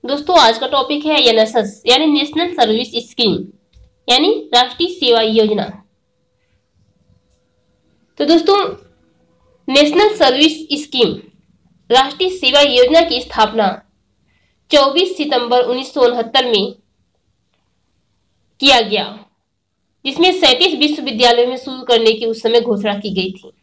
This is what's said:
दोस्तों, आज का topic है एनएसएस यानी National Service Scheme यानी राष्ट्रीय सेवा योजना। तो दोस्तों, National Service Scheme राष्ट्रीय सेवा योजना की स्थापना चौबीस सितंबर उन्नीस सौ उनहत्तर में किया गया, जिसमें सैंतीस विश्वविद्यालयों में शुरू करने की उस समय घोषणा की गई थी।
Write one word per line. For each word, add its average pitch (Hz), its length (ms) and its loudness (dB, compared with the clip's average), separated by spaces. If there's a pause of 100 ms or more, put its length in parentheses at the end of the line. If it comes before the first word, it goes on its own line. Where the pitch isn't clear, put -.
दोस्तों, 294 320 0
आज 226 200 4
का 262 80 -6
topic 294 400 -4
है 302 160 0
एनएसएस 220 640 0
यानी 262 200 2
National 302 460 -2
Service 233 580 -2
Scheme 220 340 -2 (640)
यानी 311 440 0
राष्ट्रीय 247 340 0
सेवा 240 340 0
योजना। 214 640 -2 (2250)
तो 294 60 0
दोस्तों, 339 520 2 (920)
National 294 460 2
Service 294 680 0
Scheme - 380 -2 (720)
राष्ट्रीय 285 380 0
सेवा 277 300 0
योजना 262 400 4
की 330 200 -2
स्थापना 214 640 -2 (920)
चौबीस 294 440 2
सितंबर 247 440 0
उन्नीस 247 340 -4
सौ 294 60 -2
उनहत्तर 247 440 0
में 220 280 -2 (1900)
किया 262 200 2
गया, 202 380 -6 (880)
जिसमें 330 260 0
सैंतीस 330 420 0
विश्वविद्यालयों 247 720 0
में 254 100 -6
शुरू 254 260 -12
करने 226 300 2
की 220 140 -4
उस 226 160 -6
समय 233 180 2
घोषणा 208 340 -4
की 202 160 -10
गई 185 200 -4
थी। - 220 -20 (100)